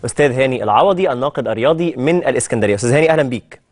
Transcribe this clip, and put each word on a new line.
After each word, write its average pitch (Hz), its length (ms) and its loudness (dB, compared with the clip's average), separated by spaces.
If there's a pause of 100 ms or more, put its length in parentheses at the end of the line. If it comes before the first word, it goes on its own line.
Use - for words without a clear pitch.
استاذ 143 260 0
هاني 127 320 0
العوضي، 170 480 2
الناقد 127 360 -4
الرياضي 151 500 0
من 151 200 0
الاسكندريه. 117 580 0
استاذ 117 180 0
هاني، 160 180 2
اهلا 156 120 2
بيك. 123 380 -8 (100)